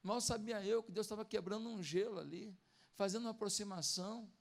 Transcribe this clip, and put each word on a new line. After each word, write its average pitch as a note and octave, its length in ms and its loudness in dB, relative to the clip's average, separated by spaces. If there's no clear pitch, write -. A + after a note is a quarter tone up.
Mal G#3+ 180 0
sabia A3 460 0
eu A3 160 4
que A3 100 -10
Deus G3+ 160 0
tava G#3+ 160 -4
quebrando G#3 460 -2
um G#3+ 140 -4
gelo F#3 360 2
ali, F3+ 380 -8
fazendo G3+ 280 2
uma A3+ 80 -2
aproximação. G3+ 960 0